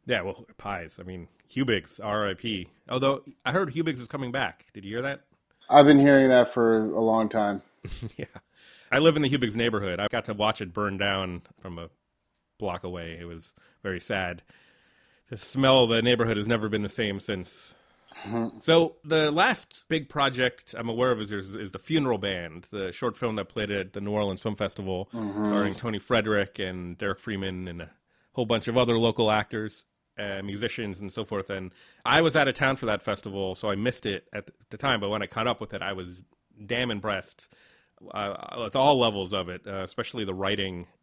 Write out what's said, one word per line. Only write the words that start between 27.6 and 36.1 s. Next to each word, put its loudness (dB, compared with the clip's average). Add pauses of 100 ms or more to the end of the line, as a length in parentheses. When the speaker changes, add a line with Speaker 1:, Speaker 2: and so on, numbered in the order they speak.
Speaker 1:
and -12
a -14 (420)
whole -2
bunch -2
of 0
other 4
local 4
actors, -2 (340)
uh, -8
musicians, -6
and -12
so -8
forth. -6
And -8 (320)
I 4
was 2
out 4
of -2
town 0
for -8
that -2
festival, -4
so -4
I 0
missed -4
it -6
at -12 (200)
the -16
time. -2
But -4
when -2
I -6
caught -4
up -2
with -10
it, -8
I -4
was -10 (420)